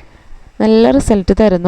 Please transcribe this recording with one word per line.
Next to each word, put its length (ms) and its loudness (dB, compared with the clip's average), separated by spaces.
നല്ല 340 2
റിസൾട്ട് 440 -2
തരുന്ന 260 0